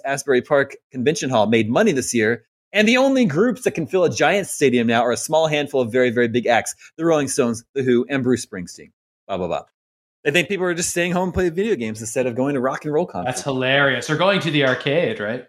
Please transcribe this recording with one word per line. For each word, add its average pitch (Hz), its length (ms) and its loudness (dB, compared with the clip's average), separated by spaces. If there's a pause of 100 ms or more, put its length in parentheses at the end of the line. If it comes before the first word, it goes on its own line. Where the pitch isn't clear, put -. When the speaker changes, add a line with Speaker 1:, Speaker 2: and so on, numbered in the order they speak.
Speaker 1:
Asbury 135 380 0
Park 139 340 0 (140)
Convention 131 400 -2
Hall 110 160 4
made 113 240 2
money 190 220 4
this 127 200 -2
year, 113 320 0 (300)
and 214 120 4
the 247 120 4
only 262 260 2
groups 190 380 0
that 190 80 0
can 165 160 -6
fill 180 180 0
a 147 60 2
giant 156 380 0
stadium 123 380 2
now 117 160 4
are 120 100 2
a 113 40 0
small 156 300 0
handful 143 340 0
of 117 100 -2
very, 127 200 2
very 120 180 0
big 113 180 -2
acts, 113 280 0 (240)
the 160 80 -2
Rolling 151 220 2
Stones, 120 360 -2 (100)
The 135 80 -4
Who, 123 280 2
and 135 120 -2
Bruce 123 220 0
Springsteen. 87 460 -14 (380)
Blah, 98 100 -4
blah, 90 80 -4
blah. 78 160 -4 (600)
They 147 60 0
think 170 180 0
people 185 160 -4
are 180 80 -2
just 170 160 -4
staying 175 240 -2
home 180 120 0
and 170 100 -4
playing 180 180 0
video 196 240 -2
games 110 240 -8
instead 120 260 -4
of 120 80 -4
going 135 200 -2
to 131 80 -2
rock 139 240 -4
and 147 80 -6
roll 160 100 0
concerts. 127 320 -6
Speaker 2:
That's - 80 -10
hilarious. 131 640 0
Or 156 80 0
going 190 240 2
to 156 100 -2
the 147 140 2
arcade, 131 560 0
right? 110 280 -6